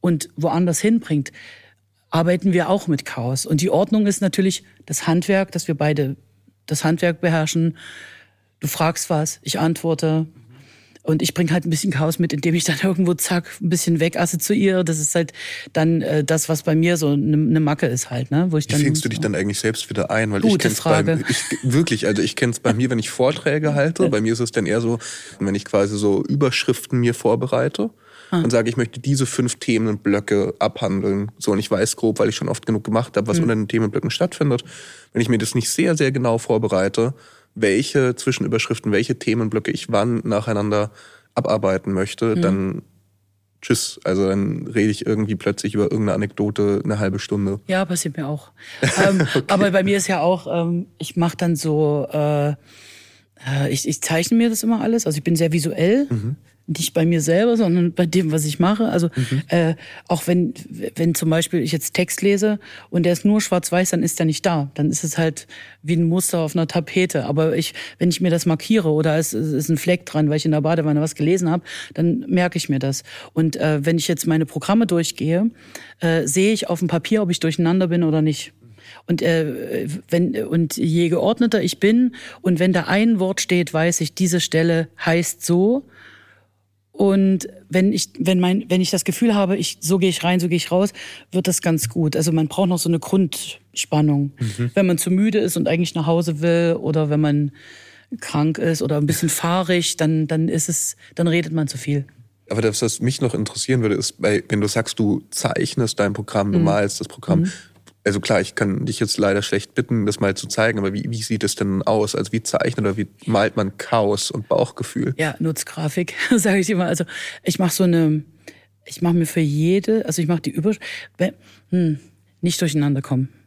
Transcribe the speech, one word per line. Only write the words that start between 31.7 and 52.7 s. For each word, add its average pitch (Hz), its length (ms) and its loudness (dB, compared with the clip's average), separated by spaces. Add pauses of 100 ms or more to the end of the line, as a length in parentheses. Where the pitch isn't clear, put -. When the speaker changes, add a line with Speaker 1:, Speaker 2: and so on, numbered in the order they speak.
Speaker 2:
weiß 107 260 0
grob, 110 220 0
weil 110 120 2
ich 110 60 -6
schon - 120 -4
oft - 160 -6
genug 107 180 -2
gemacht 113 360 -2
habe, 104 80 -2
was 104 100 0
Speaker 1:
Hm. 165 60 2
Speaker 2:
unter 120 120 2
den 107 140 -2
Themenblöcken 110 420 -2
stattfindet. 147 540 -2 (480)
Wenn - 80 -2
ich 113 80 0
mir 120 80 2
das 110 180 -2
nicht 120 140 0
sehr, 165 300 0
sehr 135 140 2
genau 123 260 0
vorbereite, 110 760 0 (420)
welche 120 640 2
Zwischenüberschriften, - 720 -2
welche 113 280 0
Themenblöcke 110 520 -2
ich - 220 -6
wann 113 320 0
nacheinander 104 680 -2 (420)
abarbeiten 98 580 0
möchte, 101 440 -2
Speaker 1:
Mhm. 90 40 0
Speaker 2:
dann 95 420 0 (800)
tschüss. - 440 -2
Also 95 220 0
dann 98 400 -2
rede 107 240 0
ich 101 140 -4
irgendwie 107 300 0
plötzlich 101 400 -4
über 101 100 2
irgendeine 101 300 0
Anekdote 104 680 0
eine 104 160 -2
halbe 101 200 -2
Stunde. 101 480 -4
Speaker 1:
Ja, 190 180 0
passiert 170 320 -6
mir 151 120 -8
auch. 147 240 -8 (280)
Speaker 2:
<laughs> 190 260 2
Speaker 1:
Ähm, 196 140 4 (140)
Speaker 2:
Okay. 135 140 2
Speaker 1:
aber 196 240 4
bei 190 100 4
mir 196 160 2
ist 180 100 -4
ja 185 120 0
auch, 175 300 0
ähm, 170 360 -2 (100)
ich - 200 -8
mach 170 180 0
dann 170 200 0
so, 147 560 0
äh, 147 420 0
äh, - 20 -2 (1120)